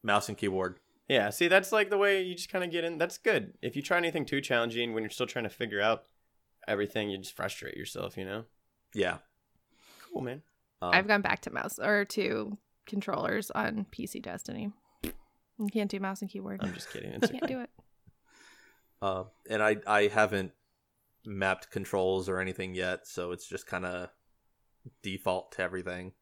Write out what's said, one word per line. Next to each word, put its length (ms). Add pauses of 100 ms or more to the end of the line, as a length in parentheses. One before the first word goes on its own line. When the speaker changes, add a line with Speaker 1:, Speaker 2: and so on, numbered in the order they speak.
Speaker 1:
Mouse 260
and 80
keyboard. 440 (280)
Speaker 2:
Yeah, 220
see, 180
that's, 240
like, 160
the 100
way 240
you 120
just 160
kinda 160
get 180
in. 140
That's 180
good. 460
If 120
you 80
try 140
anything 300
too 160
challenging 500
when 100
you're 80
still 160
trying 180
to 60
figure 300
out 240 (640)
everything, 420
you 80
just 160
frustrate 420
yourself, 420
you 80
know? 180 (500)
Speaker 1:
Yeah. 240 (920)
Speaker 2:
Cool, 100
man. 200 (400)
Speaker 1:
Um, 100
Speaker 3:
I've 160
gone 140
back 200
to 80
mouse 280
or 280
to 520 (280)
controllers 640
on 400
P 160
C 140
Destiny. 500 (320)
You 720
can't 180
do 100
mouse 200
and 100
keyboard. 320
Speaker 2:
I'm 120
just 180
kidding. 200
It's 140
Speaker 3:
<laughs> 40
Can't 140
Speaker 2:
okay. 100
Speaker 3:
do 60
it. 100 (1300)
Speaker 1:
Uh, 220 (240)
and 140
I, 140 (100)
I 220
haven't 440 (760)
mapped 440
controls 580
or 120
anything 340
yet, 320
so 260
it's 140
just 220
kinda 420 (920)
default 500
to 100
everything. 600